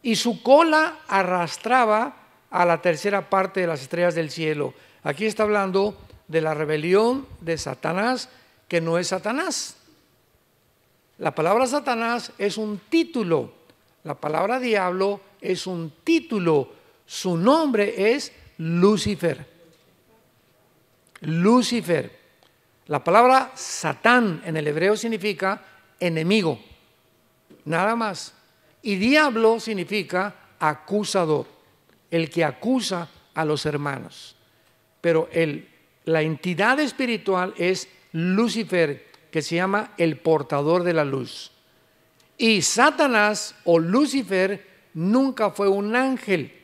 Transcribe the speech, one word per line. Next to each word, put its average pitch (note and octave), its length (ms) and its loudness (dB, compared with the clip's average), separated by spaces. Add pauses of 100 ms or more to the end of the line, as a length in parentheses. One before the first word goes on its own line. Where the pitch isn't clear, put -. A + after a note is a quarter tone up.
y A3+ 140 0
su G#3+ 260 -2
cola D#4 640 4
arrastraba G#3+ 1080 0 (340)
a F3 140 2
la E3+ 180 2
tercera F#3 480 -2
parte F#3+ 300 0
de F3 80 0
las D#3 120 -4
estrellas E3+ 360 -2
del E3 160 -4
cielo. D3+ 420 -4 (300)
Aquí D3 200 -4
está A3 200 0
hablando G3+ 520 0 (300)
de D#3+ 140 -2
la D#3 120 -2
rebelión F3 760 0 (120)
de E3 160 -4
Satanás, F3+ 720 -4 (380)
que F3 140 0
no E3 180 0
es F3+ 80 -2
Satanás. A#3+ 680 -4 (1400)
La D#3+ 140 -2
palabra G3+ 360 0
Satanás A#3+ 720 -4
es G3+ 200 -2
un G#3+ 300 -6
título, G3+ 640 0 (500)
la D3 140 -10
palabra E3+ 420 -2
diablo G3 600 0 (200)
es - 280 -4
un E3 240 -8 (100)
título, F#3 680 0 (340)
su - 300 -4
nombre A3 800 2
es - 180 -6 (260)
Lucifer. E3+ 960 0 (1700)
Lucifer. F3 960 0 (720)
La D3 160 -4
palabra B3+ 520 4
Satán G3+ 920 0
en E3 120 -4
el D3+ 120 -2
hebreo E3+ 280 2
significa G#3 680 -4 (340)
enemigo, E3 640 0 (1040)
nada F3+ 320 0
más. G#3+ 380 -8 (480)
Y G3+ 140 -2
diablo A3+ 600 2
significa G3 760 -4 (260)
acusador, D#3+ 840 -2 (640)
el E3 200 -2
que E3+ 140 0
acusa F#3+ 640 -2 (260)
a D#3+ 100 -2
los D3+ 220 -2
hermanos. C#3+ 720 -8 (640)
Pero D#3+ 320 2
el, D#3+ 360 -2 (360)
la D#3+ 180 2
entidad F3+ 560 0
espiritual G#3 800 -2
es F3+ 320 -2 (240)
Lucifer, F3 960 0 (240)
que D#3+ 120 -2
se E3 140 -4
llama G3 420 -2
el D#3+ 200 0
portador D#3 680 0
de F3 80 0
la D#3+ 120 2
luz. C3+ 460 -6 (880)
Y A3 240 4
Satanás A#3 1040 2
o E3+ 140 4
Lucifer G3 840 0 (300)
nunca G#3+ 560 0
fue G3+ 180 0
un G3+ 280 0
ángel. A#3+ 560 -2 (120)